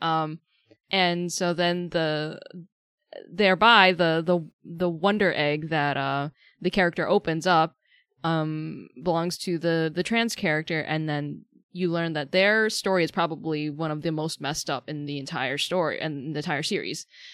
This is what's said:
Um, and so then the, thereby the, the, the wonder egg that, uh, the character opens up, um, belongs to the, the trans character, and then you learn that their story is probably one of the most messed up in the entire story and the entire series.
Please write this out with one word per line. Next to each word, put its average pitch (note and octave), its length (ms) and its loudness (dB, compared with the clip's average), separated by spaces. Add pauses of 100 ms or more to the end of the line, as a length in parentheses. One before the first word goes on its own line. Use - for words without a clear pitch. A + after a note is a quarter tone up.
Um, D#3+ 380 -2 (500)
and F3 420 0
so F3 220 0
then F3 360 0
the, D#3 500 -2 (880)
thereby F#3+ 640 6
the, E3 340 2
the, F3 140 4 (240)
the F3 260 -2
wonder F#3+ 420 2
egg D3+ 380 0
that, C#3+ 260 0
uh, C#3 340 -2 (300)
the F3 100 0
character F3 380 2
opens E3 380 2
up, E3 300 4 (480)
um, D#3 640 -2 (140)
belongs E3+ 360 0
to F3 200 -2
the, E3 360 2
the E3+ 80 -2
trans A#3 320 0
character, D#3 460 -2
and D#3 280 -4
then D3 360 -6 (260)
you F3+ 200 -2
learn E3 240 -2
that C#3+ 180 -6
their G#3 360 4
story F#3+ 360 0
is D#3 80 -4
probably D#3 580 -2
one D#3 220 -4
of D3+ 100 -6
the E3 80 -2
most D#3 300 -4
messed C#3 280 -6
up C3+ 200 -6
in D3 180 -8
the C#3+ 120 -6
entire C3+ 380 -4
story E3 440 -2
and D3 340 -6
the D3 60 -4
entire D#3+ 240 -4
series. C3 420 -4 (280)